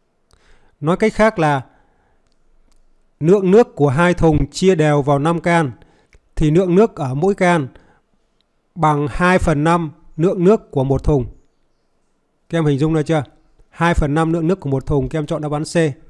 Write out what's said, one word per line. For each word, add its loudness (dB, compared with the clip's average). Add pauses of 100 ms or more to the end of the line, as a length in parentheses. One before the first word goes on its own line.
(800)
Nói -2
cách 0
khác 2
là 0 (1600)
lượng 2
nước 4
của 0
hai 2
thùng 0
chia 2
đều 2
vào 0
năm -2
can 0 (680)
thì 0
lượng 2
nước 2
ở -6
mỗi 0
can 0 (1040)
bằng 0
hai 0
phần 0
năm 0 (240)
lượng -2
nước 2
của -2
một -2
thùng. 0 (1200)
Các -4
em 0
hình 0
dung 0
ra 0
chưa? -2 (480)
Hai 0
phần 0
năm 0
lượng -2
nước -2
của -6
một -4
thùng, -2
các -6
em -6
chọn -6
đáp -6
án -6
C. -6 (340)